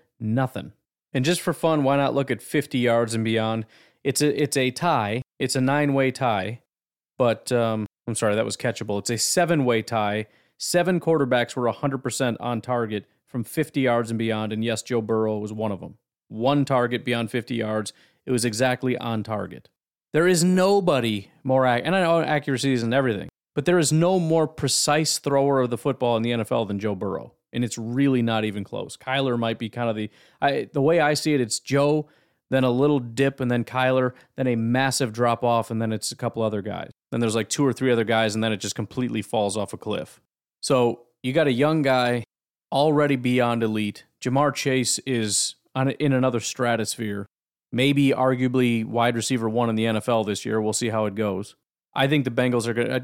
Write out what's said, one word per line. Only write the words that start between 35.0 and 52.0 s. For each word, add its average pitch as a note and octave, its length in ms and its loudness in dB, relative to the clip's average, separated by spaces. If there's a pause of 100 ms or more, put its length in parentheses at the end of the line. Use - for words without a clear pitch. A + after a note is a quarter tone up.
drop A#2 320 0
off, A#2 260 0
and A2+ 100 -2
then A2 120 -2
it's - 180 -6
a - 60 -10
couple A2+ 260 -4
other G#2 200 -2
guys. F#2+ 280 -10 (220)
Then A#2 80 -2
there's, A2+ 160 0
like, A2 120 -2
two - 160 0
or C3 80 4
three C3 200 0
other A#2 120 2
guys, A2 300 2
and A2 80 -2
then A2+ 100 0
it G2+ 60 -2
just G2 160 -8
completely A2+ 480 -4
falls G#2 340 -2
off G2+ 160 -6
a G2+ 40 -10
cliff. - 440 -8 (420)
So B2 400 2 (200)
you B2+ 100 -2
got D#3 140 2
a C3+ 60 4
young D3+ 300 2
guy B2 420 0 (480)
already C#3+ 440 4
beyond A#2+ 460 2
elite. G#2+ 420 -2 (160)
Ja'Marr C3+ 340 2
Chase C3 460 0
is A2+ 540 -2 (200)
on, C3 160 0
in C#3 220 0
another B2+ 280 2
stratosphere, A2 880 -4 (460)
maybe C#3 380 2
arguably B2+ 720 2
wide A#2 320 0
receiver A2+ 320 -2
one A#2 220 0
in A2 60 0
the A2 100 0
N A2+ 100 0
F G#2 120 -2
L A2+ 160 2
this G2+ 200 -4
year. A2 160 -2
We'll G#2+ 120 0
see A#2 160 -2
how G#2+ 180 -2
it G2+ 80 -6
goes. G2+ 400 -4 (400)
I C#3 120 2